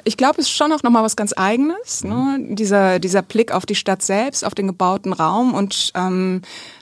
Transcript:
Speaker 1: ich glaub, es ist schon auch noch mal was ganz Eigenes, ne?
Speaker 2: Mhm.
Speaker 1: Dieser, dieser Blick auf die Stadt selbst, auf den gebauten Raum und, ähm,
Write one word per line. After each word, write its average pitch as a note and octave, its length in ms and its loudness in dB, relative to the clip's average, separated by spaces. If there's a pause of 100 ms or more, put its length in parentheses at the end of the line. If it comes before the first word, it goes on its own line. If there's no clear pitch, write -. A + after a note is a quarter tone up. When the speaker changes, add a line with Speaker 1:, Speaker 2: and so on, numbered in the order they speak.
Speaker 1:
ich A3 100 0
glaub, C4+ 220 2
es D4 80 0
ist - 60 -2
schon D4+ 200 2
auch D#4 120 0
noch A#3+ 60 2
mal A#3 140 6
was A3 140 -2
ganz G#3 180 -4
Eigenes, C#4 680 -2
ne? C4 340 0
Speaker 2:
Mhm. - 160 -6
Speaker 1:
Dieser, G3 440 4
dieser F#3 220 0
Blick A3 300 0
auf F#3 140 -2
die G#3 100 -2
Stadt F#3+ 260 -2
selbst, A3 440 -2
auf G#3 100 -4
den G3 120 -2
gebauten F#3+ 440 0
Raum F#3+ 420 2
und, - 420 -2
ähm, F#3 480 0 (380)